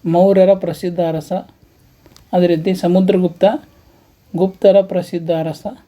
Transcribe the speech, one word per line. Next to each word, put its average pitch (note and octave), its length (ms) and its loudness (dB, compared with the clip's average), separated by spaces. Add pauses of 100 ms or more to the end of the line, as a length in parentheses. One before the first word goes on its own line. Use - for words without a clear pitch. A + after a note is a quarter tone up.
ಮೌರ್ಯರ F#3 500 4
ಪ್ರಸಿದ್ಧ F3+ 460 -6
ಅರಸ, D#3+ 320 -4 (1000)
ಅದೇ F3+ 140 2
ರೀತಿ E3+ 280 0
ಸಮುದ್ರಗುಪ್ತ F#3 720 0 (920)
ಗುಪ್ತರ F#3+ 440 2
ಪ್ರಸಿದ್ಧ F3 500 -6
ಅರಸ D#3+ 360 -6 (220)